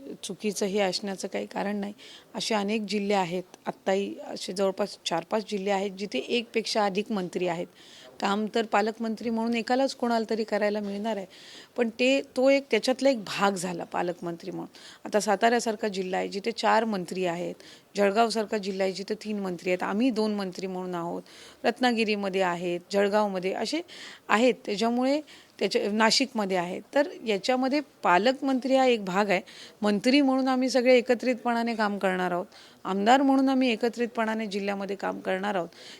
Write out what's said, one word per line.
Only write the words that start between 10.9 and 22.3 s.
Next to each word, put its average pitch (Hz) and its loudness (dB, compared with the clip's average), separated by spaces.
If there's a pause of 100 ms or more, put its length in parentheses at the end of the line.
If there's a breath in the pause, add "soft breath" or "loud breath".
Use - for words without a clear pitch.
आहे, 190 -8 (500 loud breath)
पण 240 2
ते, 262 2
तो 262 2
एक 277 4
त्याच्यातला 254 2
एक 220 0
भाग 202 2
झाला 175 -6
पालकमंत्री 175 -6
म्हणून. 170 -10 (260 loud breath)
आता 208 0
साताऱ्यासारखा 220 2
जिल्हा 185 -2
आहे 185 -2
जिथे 196 -6
चार 220 2
मंत्री 185 -4
आहेत, 175 -4 (420 loud breath)
जळगावसारखा 208 2
जिल्हा 190 -4
आहे 190 0
जिथे 190 -8
तीन 208 -6
मंत्री 185 -4
आहेत, 180 0
आम्ही 202 2
दोन 214 0
मंत्री 190 -6
म्हणून 185 -6
आहोत, 175 -6 (420 loud breath)
रत्नागिरीमध्ये 214 2